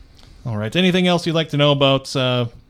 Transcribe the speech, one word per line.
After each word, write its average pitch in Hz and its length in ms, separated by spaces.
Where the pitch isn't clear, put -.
All 113 80
right. 107 180
Anything 180 320
else 175 200
you'd 165 80
like 160 160
to 147 60
know 143 160
about, 135 440
uh, 127 300